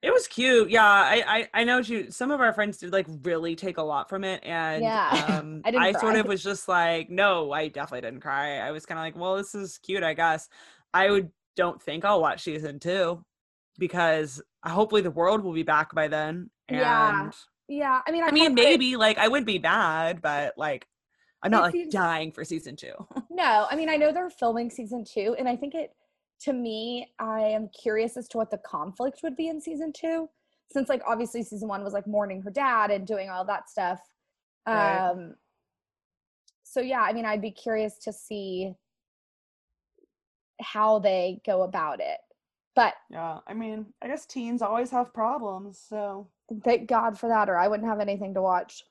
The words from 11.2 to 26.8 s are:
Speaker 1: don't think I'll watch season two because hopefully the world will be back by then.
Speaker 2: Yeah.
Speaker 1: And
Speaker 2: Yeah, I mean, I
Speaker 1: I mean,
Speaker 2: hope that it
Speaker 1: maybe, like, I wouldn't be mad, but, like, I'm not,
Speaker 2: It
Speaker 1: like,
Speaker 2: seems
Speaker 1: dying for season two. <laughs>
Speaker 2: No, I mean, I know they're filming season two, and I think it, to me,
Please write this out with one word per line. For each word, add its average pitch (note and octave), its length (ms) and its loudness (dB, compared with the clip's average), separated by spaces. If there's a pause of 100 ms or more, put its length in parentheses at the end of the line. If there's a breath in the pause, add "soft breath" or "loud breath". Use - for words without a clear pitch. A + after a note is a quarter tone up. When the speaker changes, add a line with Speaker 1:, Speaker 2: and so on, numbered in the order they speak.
Speaker 1:
don't F3 240 0
think D#3+ 240 -6
I'll G3+ 160 6
watch D3 220 2
season D3+ 360 -6
two F3 460 -2 (520)
because D#3+ 640 0 (240)
hopefully G#3 360 4
the F3 100 -2
world F#3 320 2
will F#3 80 -4
be D#3+ 120 -2
back D#3 300 2
by D#3 140 2
then. D#3 420 -4 (220)
Speaker 2:
Yeah. A3 520 2
Speaker 1:
And - 100 -8 (340)
Speaker 2:
Yeah, C#4 400 0
I D#4+ 40 -2
mean, E4 120 0
I E4 40 2
Speaker 1:
I D4+ 40 2
mean, D#4 200 6
Speaker 2:
hope B3+ 40 2
that A#3+ 60 8
it B3+ 80 10
Speaker 1:
maybe, B3+ 260 4
like, A3 220 4
I G#3+ 100 4
wouldn't B3+ 200 2
be G3 120 0
mad, E3 640 0
but, D3 360 -2
like, D3+ 300 -4 (560)
I'm G3 80 2
not, A3 80 6
Speaker 2:
It E3+ 40 6
Speaker 1:
like, F3 100 4
Speaker 2:
seems E4+ 200 -4
Speaker 1:
dying E3 380 0
for D#3+ 140 -10
season D#3 320 -10
two. - 160 -14 (220)
<laughs> - 140 -10
Speaker 2:
No, D4+ 400 2
I C#4 60 -2
mean, D#4+ 140 -2
I D#4 80 0
know D4+ 160 2
they're F4+ 160 -4
filming A#3 400 -2
season A#3 340 -10
two, G#3+ 340 -4
and B3+ 100 -4
I B3 100 0
think C#4+ 180 -10
it, D#4+ 160 -8 (500)
to C#4+ 120 -2
me, A#3+ 680 -6